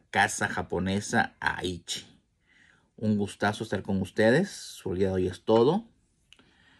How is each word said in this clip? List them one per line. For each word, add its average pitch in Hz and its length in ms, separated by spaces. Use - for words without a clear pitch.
casa 104 380
japonesa - 920
Aichi. - 680
Un 107 220
gustazo 101 460
estar 98 200
con 98 180
ustedes. 117 840
Por - 100
el 90 60
día 95 100
de 185 40
hoy 131 140
es - 180
todo. 127 420